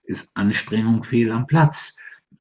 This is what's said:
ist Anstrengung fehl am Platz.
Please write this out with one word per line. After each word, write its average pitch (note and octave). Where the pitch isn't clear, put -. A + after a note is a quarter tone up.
ist -
Anstrengung A2
fehl A#2
am A#2+
Platz. D3+